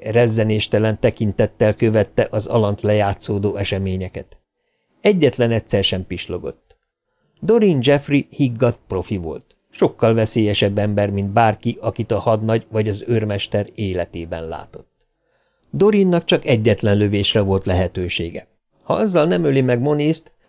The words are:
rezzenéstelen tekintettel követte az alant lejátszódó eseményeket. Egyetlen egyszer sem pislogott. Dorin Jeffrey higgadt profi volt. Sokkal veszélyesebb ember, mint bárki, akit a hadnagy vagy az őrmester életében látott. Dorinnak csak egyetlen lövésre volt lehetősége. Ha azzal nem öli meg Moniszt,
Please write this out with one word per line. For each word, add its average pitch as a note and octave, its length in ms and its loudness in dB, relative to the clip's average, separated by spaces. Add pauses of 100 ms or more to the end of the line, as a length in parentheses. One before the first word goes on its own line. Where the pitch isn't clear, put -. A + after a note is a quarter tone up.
(100)
rezzenéstelen A2 880 2
tekintettel G#2+ 720 0
követte A2 560 0
az G#2+ 160 -4
alant G#2 340 0
lejátszódó G2+ 760 -2
eseményeket. F#2+ 840 -6 (640)
Egyetlen C#3 500 2
egyszer G#2+ 340 0
sem F#2 220 -4
pislogott. - 720 -10 (640)
Dorin G3+ 420 4
Jeffrey C#3+ 480 2
higgadt A#2+ 560 -2
profi F#2+ 300 -4
volt. E2 400 -10 (140)
Sokkal - 440 0
veszélyesebb G#2 640 0
ember, G2+ 320 0
mint G2 220 -4
bárki, A2+ 480 0
akit A#2 300 -6
a G#2+ 80 0
hadnagy A2 520 0
vagy G#2+ 180 -2
az G2+ 180 -6
őrmester G#2 680 -2
életében E2+ 760 -6
látott. - 580 -16 (640)
Dorinnak F#3 540 2
csak - 220 0
egyetlen G#2+ 500 2
lövésre G#2 440 0
volt F#2+ 260 0
lehetősége. F2+ 800 -4 (360)
Ha - 120 -2
azzal F3+ 320 2
nem F3 180 0
öli C#3 160 2
meg B2 200 2
Moniszt, D3 520 -2 (160)